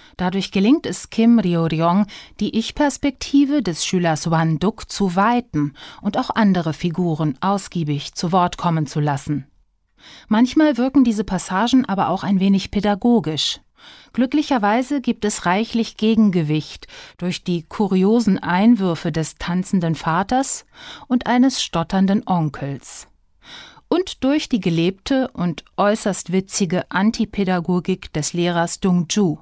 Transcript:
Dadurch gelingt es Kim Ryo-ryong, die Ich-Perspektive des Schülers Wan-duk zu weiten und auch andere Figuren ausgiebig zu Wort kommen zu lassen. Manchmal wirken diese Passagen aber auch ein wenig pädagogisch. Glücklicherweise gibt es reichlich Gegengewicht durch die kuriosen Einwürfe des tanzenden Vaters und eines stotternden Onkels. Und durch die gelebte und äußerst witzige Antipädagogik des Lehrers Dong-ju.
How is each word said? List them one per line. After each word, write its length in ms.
Dadurch 340
gelingt 360
es 240
Kim 280
Ryo-ryong, 680
die 180
Ich-Perspektive 1040
des 220
Schülers 460
Wan-duk 600
zu 240
weiten 600
und 160
auch 140
andere 420
Figuren 680
ausgiebig 760
zu 180
Wort 240
kommen 300
zu 140
lassen. 460
Manchmal 500
wirken 260
diese 200
Passagen 600
aber 240
auch 160
ein 160
wenig 300
pädagogisch. 920
Glücklicherweise 880
gibt 240
es 220
reichlich 500
Gegengewicht 880
durch 260
die 180
kuriosen 760
Einwürfe 720
des 240
tanzenden 580
Vaters 720
und 200
eines 360
stotternden 640
Onkels. 840
Und 360
durch 240
die 120
gelebte 720
und 320
äußerst 560
witzige 580
Antipädagogik 1200
des 200
Lehrers 480
Dong-ju. 600